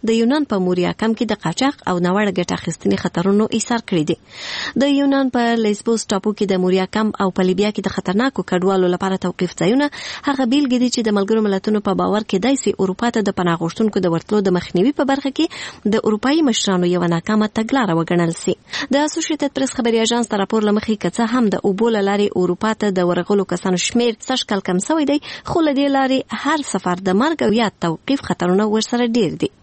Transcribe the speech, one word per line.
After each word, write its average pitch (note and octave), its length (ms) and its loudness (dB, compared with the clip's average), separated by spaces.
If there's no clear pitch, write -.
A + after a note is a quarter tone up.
د A3+ 120 2
یونان C#4 340 2
په F#3+ 140 0
موریا F3 280 0
کمپ A3 240 -2
کې A#3+ 80 0
د G#3 160 -4
قاچاق C4 480 -2
او F3+ 80 0
ناوړه F#3+ 400 2
ګټه F3 160 -2
اخیستنې F#3+ 480 -2
خطرونو G3 480 2
ایسار A3+ 320 -2
کړي E3 240 0
دي. E3 100 0
د C#4 160 2
یونان C#4 400 2
په A#3 300 2
لیسبوس G#3+ 420 0
ټاپو G3+ 300 -2
کې G#3 160 0
د F#3 100 2
موریا F#3 240 2
کمپ G#3+ 380 -2
او F#3 100 2
په F#3 140 2
لیبیا G3+ 260 0
کې G#3 80 -4
د - 140 -4
خطرناکو G3+ 560 0
کډوالو F#3 420 2
لپاره F#3+ 320 -2
توقیف F3 320 -4
ځایونه C4 320 2
هغه - 600 -4
بیلګې C4 280 2
دي B3 160 2
چې - 80 -2
د G#3 160 2
ملګرو G#3+ 300 2
ملتونو G3+ 420 0
په F3+ 120 0
باور G3 280 0
کېدای A3 320 2
سي G3+ 160 0
اروپا F#3+ 400 -2
ته G3+ 80 0
د G3 140 -2
پناه E3+ 240 0
غوښتونکو G3 420 0
د E3 80 2
ورتلو E3 220 -2
د F#3+ 160 2
مخنیوي F3+ 440 2
په D4 120 2
برخه C#4 280 0
کې - 560 -4
د A3+ 140 0
اروپایي B3+ 400 2
مشرانو F#3 420 0
یوه F3 240 2
ناکامه G#3+ 340 0
تګلاره A3+ 380 0
وګڼل E3+ 400 0
سي. - 160 -2
د - 20 2
اسوسییټډ D4+ 520 -4
پریس C4+ 200 -2
خبري A3+ 240 0
اژانس A#3 280 0
د G3+ 120 -2
راپور G#3+ 260 0
له G#3 100 2
مخې، G#3+ 240 -2
که F3 80 0
څه A#3 220 -2
هم A#3+ 220 2
د - 120 -4
اوبو G#3 240 2
له G#3+ 160 0
لارې G3+ 380 0
اروپا F3+ 300 0
ته G#3 260 0
د F3 100 2
ورغلو F3+ 440 0
کسانو F3+ 340 -2
شمیر A#3+ 260 0
سږ - 360 -4
کال G3+ 200 -2
کم F#3 200 0
سوی D4+ 200 2
دی، D4 80 2
خو E4 160 2
له C#4+ 80 2
دې C#4 140 2
لارې C4 220 2
هر D4 300 -2
سفر F#3 280 -2
د F#3+ 200 0
مرګ C#4+ 280 0
او G#3 120 2
یا G3+ 100 0
توقیف E3+ 440 -2
خطرونه F#3 460 0
ورسره A#3+ 420 0
ډیر D#3+ 240 0
دي. - 80 -2